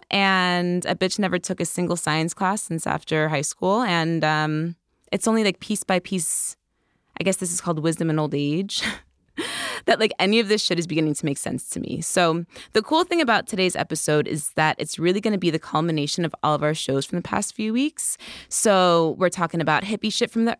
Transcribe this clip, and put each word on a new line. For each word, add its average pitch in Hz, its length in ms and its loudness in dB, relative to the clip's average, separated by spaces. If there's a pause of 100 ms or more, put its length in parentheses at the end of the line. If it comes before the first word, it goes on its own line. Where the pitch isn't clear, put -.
and 180 760 2
a - 100 0
bitch 185 240 0
never 180 180 2
took 180 220 -4
a 175 60 -2
single 175 320 0
science 160 360 0
class 196 300 -2
since 165 240 -4
after 156 420 0
high 147 120 0
school, 190 400 0
and, 165 420 2
um, 156 520 0 (360)
it's 202 160 -2
only, 220 160 4
like, 196 160 0
piece - 240 -4
by 185 160 2
piece, - 560 -4 (640)
I - 60 -4
guess 185 120 2
this 175 140 -4
is 175 80 -4
called 165 200 -2
wisdom 160 300 0
in 156 80 2
old 151 160 -2
age, 151 480 -2 (560)
<laughs> - 480 -8
that, - 140 2
like, 214 200 2
any 208 200 4
of 214 80 2
this 214 160 2
shit 170 160 0
is 165 80 -4
beginning 156 280 0
to - 100 -4
make 139 120 -2
sense - 340 -6
to - 100 -6
me. - 180 -6
So 170 460 0 (260)
the 220 100 2
cool 320 220 2
thing 349 160 0
about 233 260 2
today's 185 300 0
episode 151 500 0
is - 260 -4
that 156 280 2
it's - 180 -6
really 180 220 2
gonna 208 180 0
be 175 120 0
the 160 100 0
culmination 156 640 -2
of 156 180 -2
all 151 140 2
of 147 80 -2
our 151 100 2
shows 139 320 -2
from 180 120 -4
the 170 60 -4
past - 320 -4
few 220 180 -2
weeks. - 440 -2 (300)
So 175 720 4
we're 185 120 4
talking 170 300 -2
about 156 240 2
hippie 208 300 -4
shit - 180 0
from 226 140 2
the 233 140 0